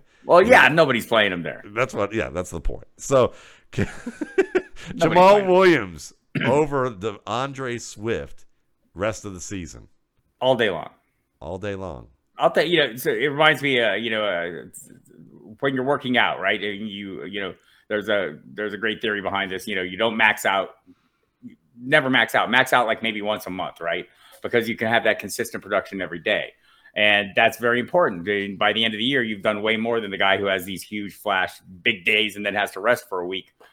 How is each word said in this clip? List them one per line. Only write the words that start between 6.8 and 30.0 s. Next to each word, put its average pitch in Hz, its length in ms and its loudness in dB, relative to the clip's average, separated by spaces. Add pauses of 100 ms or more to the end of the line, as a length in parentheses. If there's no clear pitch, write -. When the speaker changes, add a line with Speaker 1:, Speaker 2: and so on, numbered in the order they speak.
Speaker 2:
the 101 380 -6
Andre 127 500 -6
Swift 104 680 -8 (500)
rest 104 300 -4
of 101 100 -12
the 87 60 -14
season. 85 460 -12 (520)
Speaker 1:
All 131 160 4
day 110 160 2
long. 80 180 -8 (500)
Speaker 2:
All 87 200 -10
day 101 160 -6
long. 80 320 -12 (300)
Speaker 1:
I'll 156 120 2
tell 165 160 2
you, 165 160 2
you 139 60 2
know, 113 80 -10
so 135 160 -2
it 120 160 0
reminds 147 340 4
me, 135 180 2
uh, 107 140 2
you 113 160 -4
know, 110 160 -2
uh, 85 380 -4 (960)
when 139 160 -2
you're 127 80 -2
working 131 340 0
out, 85 240 2
right? 98 200 -2
And 104 280 -6
you, 98 360 -10
you 98 160 -10
know, 90 120 -8 (360)
there's 104 200 -4
a, 90 340 -2
there's 101 300 -8
a 104 40 -8
great 107 240 -4
theory 104 200 -2
behind 95 300 -2
this. 92 160 -8
You 104 80 -6
know, 92 80 -2
you 92 140 -8
don't 110 200 0
max 110 280 2
out, 98 240 0 (1120)
never 135 300 0
max 123 260 2
out, 98 140 2
max 127 240 4
out, 123 140 4
like, 110 160 -4
maybe 107 180 -4
once 104 240 -4
a 92 40 -10
month, 90 320 -10
right? 85 240 -4 (360)
Because 110 260 0
you 113 80 -4
can 113 120 -4
have 113 160 2
that 107 160 2
consistent 107 440 -8
production 98 380 -4
every 87 180 -8
day. 85 340 -2 (420)
And 104 400 4
that's 117 220 4
very 120 220 0
important. 113 480 0
And 101 320 -2
by 104 140 4
the 110 100 0
end 113 100 0
of 107 40 -8
the 110 80 -4
year, 135 180 0
you've 107 200 -6
done 104 180 0
way 110 160 0
more 117 240 -2